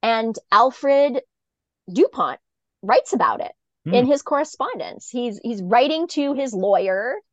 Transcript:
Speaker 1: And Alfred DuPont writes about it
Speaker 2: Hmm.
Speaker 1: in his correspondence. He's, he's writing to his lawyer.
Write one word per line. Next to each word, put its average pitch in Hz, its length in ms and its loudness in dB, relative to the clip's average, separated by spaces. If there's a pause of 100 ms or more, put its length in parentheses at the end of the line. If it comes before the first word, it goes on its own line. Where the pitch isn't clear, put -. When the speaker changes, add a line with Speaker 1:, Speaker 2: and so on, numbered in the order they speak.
Speaker 1:
And 226 340 0 (160)
Alfred 269 680 2 (720)
DuPont 196 480 0 (420)
writes 254 300 2
about 156 280 0
it - 120 -8 (340)
Speaker 2:
Hmm. 165 80 -2
Speaker 1:
in 247 120 4
his 285 140 2
correspondence. - 880 -6
He's, 240 340 -8
he's 220 200 -8
writing 277 460 2
to 285 260 -2
his 262 180 -4
lawyer. 196 640 0 (160)